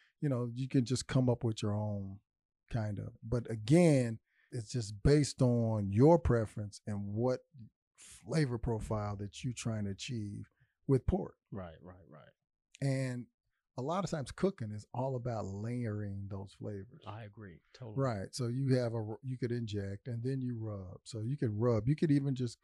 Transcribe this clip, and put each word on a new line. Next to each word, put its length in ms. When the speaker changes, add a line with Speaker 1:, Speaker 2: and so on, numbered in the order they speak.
Speaker 1:
you 80
know, 260
you 140
can 160
just 240
come 200
up 160
with 180
your 120
own 440
kind 260
of. 100
But 280
again, 680
it's 200
just 320
based 380
on 500
your 260
preference 680
and 280
what 260
flavor 600
profile 580
that 280
you're 80
trying 320
to 60
achieve 580
with 200
pork. 280
Speaker 2:
Right, 300
right, 120
right. 100
Speaker 1:
And 440
a 40
lot 220
of 60
times 220
cooking 420
is 180
all 240
about 300
layering 840
those 300
flavors. 480
Speaker 2:
I 180
agree, 360
totally. 180
Speaker 1:
Right. 360
So 160
you 280
have 180
a, 100
you 160
could 140
inject 560
and 140
then 200
you 160
rub. 460
So 160
you 160
could 220
rub. 300
You 80
could 140
even 240
just, 300